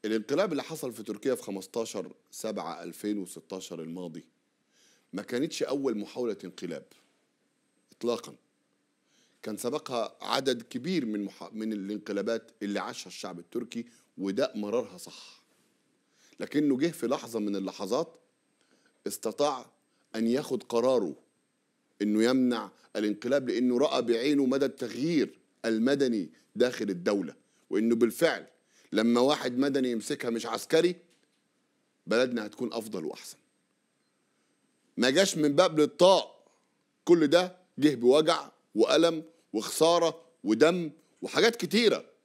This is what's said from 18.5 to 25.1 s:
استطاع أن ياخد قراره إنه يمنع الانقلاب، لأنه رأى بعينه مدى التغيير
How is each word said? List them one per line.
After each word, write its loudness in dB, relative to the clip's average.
استطاع -4
أن 0
ياخد -2
قراره 0
إنه 2
يمنع 2
الانقلاب، -2
لأنه 2
رأى 2
بعينه 2
مدى 2
التغيير -2